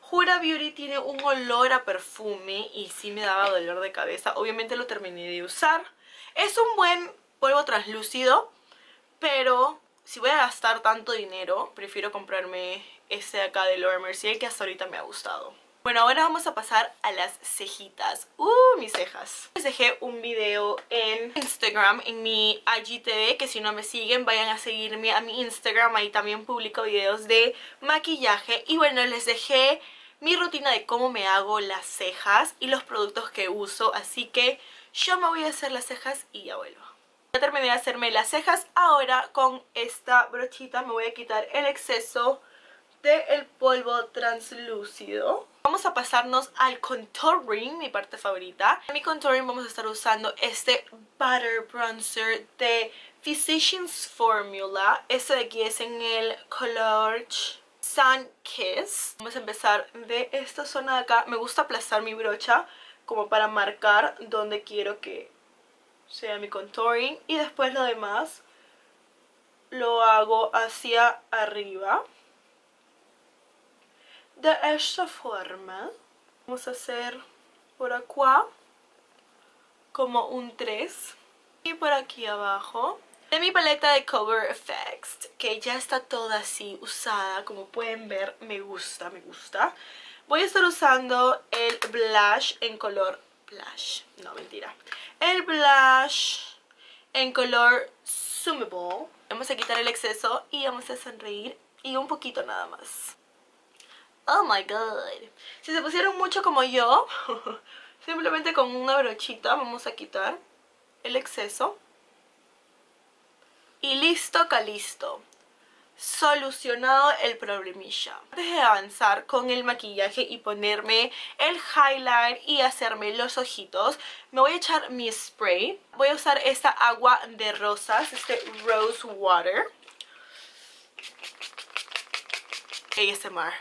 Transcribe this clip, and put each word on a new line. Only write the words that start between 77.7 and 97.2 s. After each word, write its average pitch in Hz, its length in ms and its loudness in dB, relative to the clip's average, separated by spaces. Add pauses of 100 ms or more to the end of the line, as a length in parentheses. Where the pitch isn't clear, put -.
por 247 160 -4
acá 269 520 4 (1500)
como 247 360 0
un 247 280 -10
tres. 226 600 -8 (480)
Y 330 100 -6
por 320 180 0
aquí 262 340 -2
abajo. 208 720 -4 (320)
De 311 80 2
mi 359 120 2
paleta 302 420 4
de 277 120 4
Cover 220 460 0
F - 200 -10 (220)
X, - 460 -12
que 220 200 -4
ya 247 160 -4
está 262 260 -4
toda 226 360 -4
así 202 440 -8
usada. 202 640 -4
Como 196 200 -12
pueden 226 420 -8
ver, 196 340 -6
me 214 180 -10
gusta, 190 500 -12
me 180 120 -18
gusta. - 520 -2 (540)
Voy 311 140 2
a 392 40 4
estar 370 180 4
usando 262 840 4
el 233 300 0 (100)
blush 220 720 4
en 226 160 -6
color 196 420 -2 (280)
blush. - 540 -10 (220)
No, - 120 -16
mentira. 110 400 -14 (440)
El 359 220 2
blush 277 1000 6 (720)
en 262 200 0